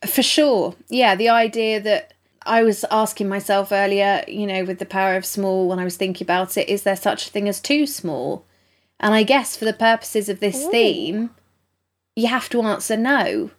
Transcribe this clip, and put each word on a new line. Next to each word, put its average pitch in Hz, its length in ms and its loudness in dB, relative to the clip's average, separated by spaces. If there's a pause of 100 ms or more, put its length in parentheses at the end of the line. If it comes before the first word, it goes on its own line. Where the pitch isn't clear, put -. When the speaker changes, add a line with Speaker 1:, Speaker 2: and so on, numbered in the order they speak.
Speaker 1:
For 240 180 0
sure. 247 520 2 (140)
Yeah, 226 260 4
the 220 140 2
idea 226 520 2
that 208 320 -2 (320)
I 226 180 4
was 214 280 2
asking 214 380 0
myself 196 420 0
earlier, 196 560 2
you 208 200 -6
know, 190 160 -2
with 185 160 -6
the 190 60 -6
power 190 300 0
of 190 100 -4
small, 190 420 0
when 185 120 -2
I 180 40 -4
was 180 120 -6
thinking 185 300 -6
about 185 320 -2
it, - 120 -2
is 202 140 -2
there 196 120 0
such 208 320 -4
a - 20 -14
thing 202 180 -4
as 202 120 -4
too 294 260 0
small? 151 580 -6 (560)
And 214 160 2
I 220 80 4
guess 262 320 2
for 226 100 -6
the 220 80 0
purposes 226 560 0
of 185 100 -6
this 208 240 -2
Speaker 2:
Ooh. 330 80 -2
Speaker 1:
theme, 214 600 0 (840)
you 226 120 0
have 240 220 -2
to 240 120 0
answer 220 360 -2
no 226 600 0